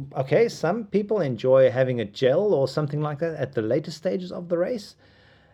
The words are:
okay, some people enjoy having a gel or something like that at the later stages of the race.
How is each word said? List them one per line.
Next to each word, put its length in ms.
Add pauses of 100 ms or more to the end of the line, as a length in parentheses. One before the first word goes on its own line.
(160)
okay, 320
some 360
people 360
enjoy 500
having 300
a 40
gel 480
or 160
something 320
like 200
that 160
at 180
the 80
later 280
stages 420
of 160
the 100
race. 380 (580)